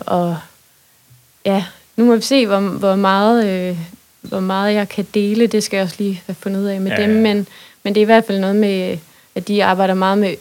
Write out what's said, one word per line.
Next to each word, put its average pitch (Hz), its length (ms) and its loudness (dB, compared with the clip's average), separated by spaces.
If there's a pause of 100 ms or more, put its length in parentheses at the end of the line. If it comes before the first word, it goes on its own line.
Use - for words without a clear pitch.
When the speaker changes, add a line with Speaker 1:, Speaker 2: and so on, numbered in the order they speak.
Speaker 1:
og 175 320 -2 (1080)
ja, 196 180 0 (320)
nu 233 100 2
må 233 100 6
vi 220 60 0
se, 262 240 2
hvor, 196 140 0
hvor 196 360 0
meget, 202 520 2
øh, 180 300 -4 (440)
hvor 190 180 -8
meget 196 340 -2
jeg 202 160 -2
kan 196 240 -6
dele. 214 340 2
Det 208 160 -2
skal 196 140 -4
jeg 190 60 0
også 175 160 -4
lige 196 260 -4
have 180 140 -10
fundet 196 200 -6
ud 202 60 -2
af 196 160 -4
med 190 100 -2
Speaker 2:
Ja, - 120 0
Speaker 1:
dem. 214 120 2
Speaker 2:
ja. 220 60 2
Speaker 1:
Men, 208 260 0 (360)
men 202 120 -4
det 214 40 4
er 214 60 4
i - 0 -
hvert 226 200 4
fald 196 140 -2
noget 190 160 0
med, 190 420 0 (380)
at 185 120 -8
de 202 160 0
arbejder 190 300 2
meget 190 240 2
med 196 240 0